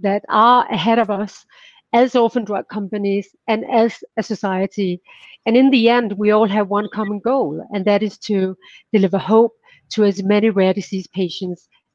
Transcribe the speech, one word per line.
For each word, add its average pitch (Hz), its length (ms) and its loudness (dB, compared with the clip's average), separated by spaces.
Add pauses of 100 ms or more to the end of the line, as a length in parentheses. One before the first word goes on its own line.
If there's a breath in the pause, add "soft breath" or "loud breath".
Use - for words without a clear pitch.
that 202 280 -2
are 233 380 4
ahead 220 320 0
of 214 120 -2
us 202 360 -8 (460 soft breath)
as 247 240 2
orphan 233 280 0
drug 202 240 -6
companies 202 680 -6 (100)
and 220 240 -2
as 233 320 0 (140)
a 220 80 -2
society. 190 760 -4 (460 loud breath)
And 226 100 4
in 269 140 6
the 233 180 4
end, 233 260 2
we 208 180 0
all 214 160 4
have 202 180 0
one 202 260 -4
common 208 280 -6
goal, 190 520 -4
and 196 120 -4
that 202 180 2
is 202 160 -6
to 190 380 -4 (360 loud breath)
deliver 190 260 2
hope 226 340 2 (380 soft breath)
to 214 120 -2
as 202 220 0
many 208 260 2
rare 190 240 2
disease 190 320 -8
patients 180 600 -8 (260)